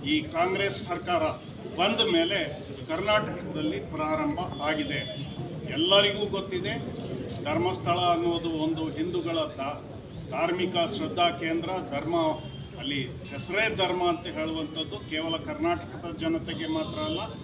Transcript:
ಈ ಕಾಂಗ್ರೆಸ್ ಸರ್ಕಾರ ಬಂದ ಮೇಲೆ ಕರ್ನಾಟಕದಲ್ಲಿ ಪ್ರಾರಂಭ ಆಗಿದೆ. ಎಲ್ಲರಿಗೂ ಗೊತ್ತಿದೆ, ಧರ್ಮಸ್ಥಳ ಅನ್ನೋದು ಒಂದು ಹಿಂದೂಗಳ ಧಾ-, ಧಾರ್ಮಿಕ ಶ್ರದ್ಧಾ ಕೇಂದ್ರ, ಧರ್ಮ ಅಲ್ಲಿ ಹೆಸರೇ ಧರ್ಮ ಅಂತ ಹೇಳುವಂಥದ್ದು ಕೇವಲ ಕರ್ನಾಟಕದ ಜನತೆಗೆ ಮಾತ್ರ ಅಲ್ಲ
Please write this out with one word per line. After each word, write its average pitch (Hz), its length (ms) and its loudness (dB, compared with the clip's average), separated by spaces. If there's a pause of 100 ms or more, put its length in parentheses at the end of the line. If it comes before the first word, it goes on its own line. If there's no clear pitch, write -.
ಈ 151 160 4
ಕಾಂಗ್ರೆಸ್ 185 640 0
ಸರ್ಕಾರ 339 360 2 (540)
ಬಂದ 214 340 4
ಮೇಲೆ 202 280 4 (480)
ಕರ್ನಾಟಕದಲ್ಲಿ 185 920 0
ಪ್ರಾರಂಭ 156 600 0 (240)
ಆಗಿದೆ. 147 360 0 (760)
ಎಲ್ಲರಿಗೂ 202 520 6
ಗೊತ್ತಿದೆ, 196 480 -2 (720)
ಧರ್ಮಸ್ಥಳ 180 560 2
ಅನ್ನೋದು 170 500 4
ಒಂದು 160 360 0
ಹಿಂದೂಗಳ 170 500 0
ಧಾ-, - 600 -4 (340)
ಧಾರ್ಮಿಕ 175 460 2 (220)
ಶ್ರದ್ಧಾ 170 320 4
ಕೇಂದ್ರ, 165 400 0 (220)
ಧರ್ಮ 330 240 0 (640)
ಅಲ್ಲಿ 139 240 -2
ಹೆಸರೇ 175 720 -2
ಧರ್ಮ 180 320 4
ಅಂತ 170 200 0
ಹೇಳುವಂಥದ್ದು 156 800 -4
ಕೇವಲ 320 260 -2
ಕರ್ನಾಟಕದ 320 800 -2
ಜನತೆಗೆ 160 500 -2
ಮಾತ್ರ 302 320 -2
ಅಲ್ಲ 240 200 -2 (240)